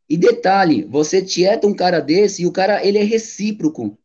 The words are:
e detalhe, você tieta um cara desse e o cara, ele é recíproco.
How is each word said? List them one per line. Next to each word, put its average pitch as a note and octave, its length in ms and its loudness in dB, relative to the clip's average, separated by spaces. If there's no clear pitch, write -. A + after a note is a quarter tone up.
e D#3 80 -2
detalhe, F3+ 680 2
você D#3 400 0
tieta G3 420 0
um G3+ 80 0
cara F3 260 0
desse F3 420 0
e F3 40 0
o E3+ 60 0
cara, F#3+ 340 0
ele G3+ 120 2
é G#3 40 2
recíproco. G#3 1040 -4